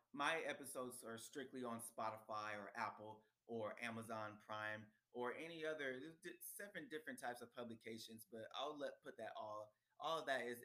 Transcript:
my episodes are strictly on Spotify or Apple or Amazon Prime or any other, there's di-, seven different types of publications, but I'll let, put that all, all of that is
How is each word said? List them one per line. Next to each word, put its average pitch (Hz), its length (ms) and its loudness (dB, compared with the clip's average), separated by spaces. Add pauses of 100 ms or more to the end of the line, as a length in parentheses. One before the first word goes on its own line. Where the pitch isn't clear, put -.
(140)
my 151 340 6
episodes 127 580 -2
are 113 120 -2
strictly 131 460 -4
on 117 160 2
Spotify 110 760 0
or 101 220 -2
Apple 107 420 0 (280)
or 113 360 2
Amazon 110 640 0
Prime 107 400 2 (260)
or 123 240 2
any 160 280 -4
other, 143 340 2
there's 160 240 -8
di-, 175 160 -6 (180)
seven 196 320 -4
different 143 320 -2
types 123 200 0
of 113 140 -10
publications, 113 760 -4
but 110 240 -4
I'll 147 240 2
let, - 260 -2
put 131 120 -8
that 110 200 -2
all, 107 340 -2 (300)
all 160 180 6
of 143 60 0
that 135 240 6
is 117 160 0